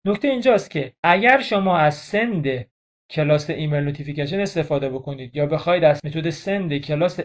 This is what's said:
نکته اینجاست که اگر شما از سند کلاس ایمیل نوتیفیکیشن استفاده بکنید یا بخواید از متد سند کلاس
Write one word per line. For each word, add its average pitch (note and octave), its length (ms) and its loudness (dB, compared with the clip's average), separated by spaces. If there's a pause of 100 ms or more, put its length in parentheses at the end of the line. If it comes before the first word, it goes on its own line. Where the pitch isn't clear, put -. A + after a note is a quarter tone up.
نکته G#3 220 0
اینجاست B3+ 420 2
که C3+ 220 -4 (100)
اگر G#3+ 380 4
شما F#3+ 380 2
از D3+ 160 4
سند D#3 720 -2 (440)
کلاس D3+ 400 0
ایمیل D3 340 -2
نوتیفیکیشن C#3+ 560 -4
استفاده D3+ 480 -2
بکنید C3 480 -10
یا D3 100 0
بخواید E3+ 380 0
از D3 200 6
متد D#3 260 -2
سند F3+ 460 -4
کلاس D#3 480 -2